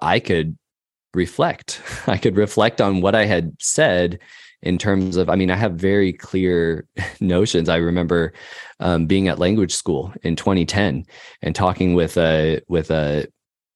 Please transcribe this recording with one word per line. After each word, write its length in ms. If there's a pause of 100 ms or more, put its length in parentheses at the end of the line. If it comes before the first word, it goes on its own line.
I 180
could 380 (560)
reflect. 640 (140)
<laughs> 120
I 120
could 180
reflect 440
on 200
what 140
I 100
had 360
said 580 (440)
in 160
terms 380
of, 120
I 80
mean, 140
I 60
have 180
very 380
clear 760 (160)
<laughs> 180
notions. 480
I 80
remember, 560 (480)
um, 260
being 220
at 100
language 360
school 380 (100)
in 140
twenty 280
ten 400 (380)
and 120
talking 400
with 220
a, 500
with 240
a 380 (480)